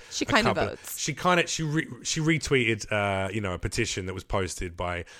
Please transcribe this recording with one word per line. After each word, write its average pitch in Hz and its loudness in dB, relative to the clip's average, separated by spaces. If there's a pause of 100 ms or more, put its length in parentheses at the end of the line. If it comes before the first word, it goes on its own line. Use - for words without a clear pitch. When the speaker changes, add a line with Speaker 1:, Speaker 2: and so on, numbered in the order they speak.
Speaker 1:
<laughs> - -18
She - -4
Speaker 2:
a - -8
Speaker 1:
kinda - 4 (100)
Speaker 2:
couple. 104 0
Speaker 1:
votes. - -8
Speaker 2:
She 156 -2
kinda, 175 4
she - -2
re-, 156 0 (160)
she - -2
retweeted, 139 2
uh, 98 2
you 107 -2
know, 92 -2
a - -2
petition 101 -2
that 92 -4
was 95 -8
posted 92 -2
by, 87 -4 (140)